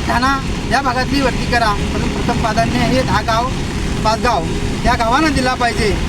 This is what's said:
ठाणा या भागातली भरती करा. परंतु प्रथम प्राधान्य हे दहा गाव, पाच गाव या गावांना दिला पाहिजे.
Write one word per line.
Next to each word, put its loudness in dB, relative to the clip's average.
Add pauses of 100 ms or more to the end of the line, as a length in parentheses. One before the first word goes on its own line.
ठाणा 0 (360)
या 2
भागातली 0
भरती 0
करा. 2 (200)
परंतु -2
प्रथम -2
प्राधान्य 0
हे 2
दहा 0
गाव, 0 (560)
पाच 2
गाव 0 (400)
या 4
गावांना 2
दिला 0
पाहिजे. 0 (180)